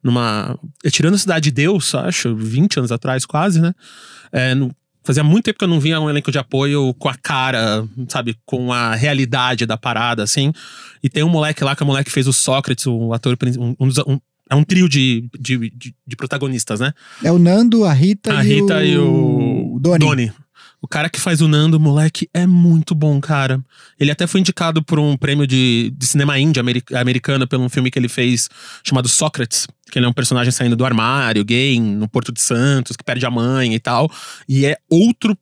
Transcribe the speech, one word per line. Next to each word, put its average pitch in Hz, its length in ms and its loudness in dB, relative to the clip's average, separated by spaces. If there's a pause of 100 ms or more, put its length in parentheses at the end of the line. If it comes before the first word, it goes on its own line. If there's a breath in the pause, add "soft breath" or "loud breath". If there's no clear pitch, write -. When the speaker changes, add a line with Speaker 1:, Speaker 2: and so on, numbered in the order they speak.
Speaker 1:
numa, 120 560 -2 (260)
é, 156 60 2
tirando 170 260 2
Cidade 165 280 -2
de 151 60 2
Deus, 151 440 0
acho, 127 420 -2
vinte 113 420 0
anos 123 140 -2
atrás, 131 320 -4
quase, 165 380 0
né? 170 120 0 (560 loud breath)
É, 127 240 0
no, 131 160 -2 (320)
fazia 147 220 0
muito 180 220 4
tempo 214 120 -4
que 208 60 -2
eu 180 40 0
não 165 120 2
via 160 180 0
um 151 120 -2
elenco 147 200 -2
de 147 60 -4
apoio 139 640 -2
com 139 100 -4
a 127 60 -4
cara, 113 760 -2 (220)
sabe, 117 340 -4
com 123 260 -6
a 120 240 -2
realidade 127 680 -2
da 110 140 -4
parada, 117 440 -4
assim. 139 300 -2 (500 loud breath)
E 135 60 -2
tem 151 160 -2
um 170 60 2
moleque 156 340 0
lá, 139 100 0
que - 80 -6
é - 20 0
o - 20 0
moleque 139 240 -2
que - 40 -8
fez 131 120 0
o 135 60 0
Sócrates, 135 540 -2
o 117 280 -2
ator 123 240 -2
prin-, 127 200 -2
um, 123 220 -4
um 131 80 2
dos, 131 80 0 (100)
um, 139 120 0 (320)
é 131 40 0
um 151 100 4
trio 180 220 2
de, 131 400 0 (140)
de, 120 300 -4
de, 123 240 -20 (120)
de 117 100 -14
protagonistas, 127 640 -6
né? 139 120 -2 (300 loud breath)
Speaker 2:
É 170 100 2
o 175 60 6
Nando, 214 460 6
a 165 100 4
Rita 196 420 2
Speaker 1:
A 135 80 2
Speaker 2:
e - 40 4
Speaker 1:
Rita 202 280 2
Speaker 2:
o 151 60 0
Speaker 1:
e 147 160 2
o 147 800 0
Speaker 2:
Doni. 165 180 4
Speaker 1:
Doni. 135 340 2 (480 soft breath)
O - 60 -12
cara 151 240 -4
que - 80 -8
faz 165 220 0
o 160 80 4
Nando, 156 320 4
moleque, 151 520 2
é 175 140 0
muito 170 480 4
bom, 147 260 2
cara. 135 400 0 (380 soft breath)
Ele 147 140 2
até 170 160 -2
foi 190 120 2
indicado 165 400 0
por 156 180 -2
um 147 180 2
prêmio 143 280 0
de, 123 520 2
de 131 100 -4
cinema 143 320 0
indie 139 220 2
ameri-, 120 240 -2 (100)
americano 127 540 -2
pelo 127 160 -2
um 127 40 -2
filme 127 220 -2
que 139 80 -6
ele 123 100 0
fez 123 400 -2 (360 loud breath)
chamado 127 240 0
Sócrates, - 580 -2 (240)
que - 80 -4
ele 123 80 2
é - 20 2
um 120 40 0
personagem 123 400 -2
saindo 120 240 0
do 123 80 0
armário, 117 600 0
gay, 120 360 2
no 107 280 -2
Porto 123 220 -4
de 113 100 -10
Santos, 127 560 0
que - 60 -20
perde 123 240 -4
a 120 40 -2
mãe 120 440 0
e 117 60 -2
tal. 127 280 0 (400 loud breath)
E 135 180 2
é 147 120 -2 (100)
outro 208 540 2